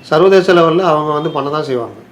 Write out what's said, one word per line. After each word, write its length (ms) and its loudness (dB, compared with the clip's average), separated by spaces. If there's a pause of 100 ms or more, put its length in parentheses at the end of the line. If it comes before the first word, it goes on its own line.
சர்வதேச 520 2
லெவல்ல 260 2
அவங்க 340 -2
வந்து 160 -4
பண்ண 200 -6
தான் 140 -6
செய்வாங்க. 300 -6 (180)